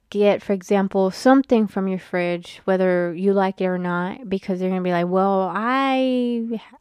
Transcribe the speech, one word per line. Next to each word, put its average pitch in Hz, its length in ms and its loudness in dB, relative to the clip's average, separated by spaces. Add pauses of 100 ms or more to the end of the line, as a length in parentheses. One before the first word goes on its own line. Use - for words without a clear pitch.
(100)
get, 202 320 2
for - 100 -2
example, 196 580 0
something 254 560 4
from 190 200 -4
your 185 120 -2
fridge, 175 680 -6
whether 185 500 2
you 190 180 0
like 190 280 0
it 190 60 0
or 185 120 -2
not, 180 500 -4
because 190 300 -4
they're 185 120 -2
gonna 185 100 -2
be 180 100 -2
like, 175 160 0
"Well, 190 480 0
I, 247 1080 -2 (200)